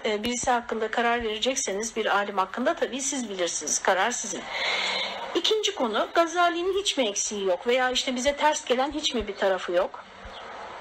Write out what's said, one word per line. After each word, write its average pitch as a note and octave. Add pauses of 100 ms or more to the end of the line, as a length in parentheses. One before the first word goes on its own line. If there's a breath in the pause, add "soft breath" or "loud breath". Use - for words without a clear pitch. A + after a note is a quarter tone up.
e, G#3+
birisi A#3+
hakkında A#3
karar A#3
verecekseniz G#3+
bir G#3+ (100)
alim G3+
hakkında A#3+
tabii B3
siz C4
bilirsiniz. E3+
Karar G3
sizin. G3+ (960 loud breath)
İkinci G4+
konu, B3
Gazali'nin F4
hiç -
mi B3
eksiği G3+
yok F3+
veya B3+
işte B3+
bize C4+
ters D4
gelen C4+
hiç D4
mi G#3+
bir G3
tarafı F#3+
yok? F3+ (760)